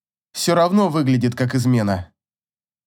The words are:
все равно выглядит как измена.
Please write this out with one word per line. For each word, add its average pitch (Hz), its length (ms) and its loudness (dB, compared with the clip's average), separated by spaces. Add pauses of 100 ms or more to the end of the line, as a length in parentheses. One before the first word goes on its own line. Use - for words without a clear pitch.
(340)
все - 220 -2
равно 180 340 2
выглядит 131 460 0
как 127 180 -4
измена. 113 580 0 (760)